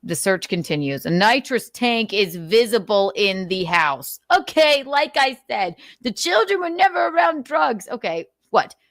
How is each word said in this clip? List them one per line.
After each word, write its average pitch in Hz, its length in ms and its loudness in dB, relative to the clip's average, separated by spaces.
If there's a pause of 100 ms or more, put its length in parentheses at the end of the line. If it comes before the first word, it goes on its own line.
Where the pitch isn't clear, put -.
The 170 120 -6
search 190 320 -2
continues. 147 580 -4
A 160 40 -4
nitrous 226 600 0
tank 233 440 -2
is 190 220 0
visible 202 800 2
in 190 340 0
the 185 160 -2
house. 156 540 0 (160)
Okay, 302 480 2
like 285 340 -2
I 269 200 0 (120)
said, 196 260 -4 (260)
the 240 100 -4
children 370 500 0
were 349 80 -4
never 349 380 2
around 330 360 2
drugs. 277 460 -2
Okay, 170 360 -6 (240)
what? - 260 0 (160)